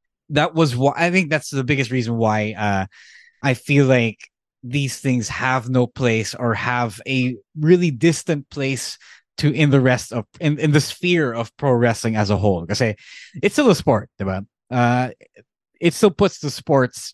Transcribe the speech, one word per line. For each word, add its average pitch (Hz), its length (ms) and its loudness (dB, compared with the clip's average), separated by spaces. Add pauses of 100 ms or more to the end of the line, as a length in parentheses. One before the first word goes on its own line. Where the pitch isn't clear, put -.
(300)
that 156 260 -2
was 147 200 2
why, 127 200 2
I 175 160 0
think 180 180 2
that's 151 220 -4
the 135 120 -4
biggest 131 280 -2
reason 117 260 -2
why, 107 400 0
uh, 101 280 -2 (580)
I 135 100 0
feel 139 320 2
like 120 320 2 (480)
these 131 360 -6
things 123 260 -2
have 127 420 -4
no 127 160 2
place 113 480 -2
or 120 200 -2
have 120 520 -4
a 127 300 -2 (240)
really 170 320 4
distant 147 580 -2
place 135 480 -6 (380)
to 147 160 0
in 147 200 2
the 135 100 6
rest 123 320 2
of, 117 120 -6 (140)
in, 151 180 0
in 208 140 2
the 147 80 4
sphere 156 540 -2
of 117 240 -8
pro 139 160 2
wrestling 117 420 0
as 104 140 0
a 101 80 2
whole. 92 280 0
Kasi 104 300 -2 (460)
it's 196 140 0
still 285 140 4
a 175 60 6
sport, 107 420 0
diba? 95 280 -4 (260)
Uh, 123 380 0 (720)
it 170 120 2
still 202 180 4
puts - 280 0
the 147 100 -6
sports, - 640 -2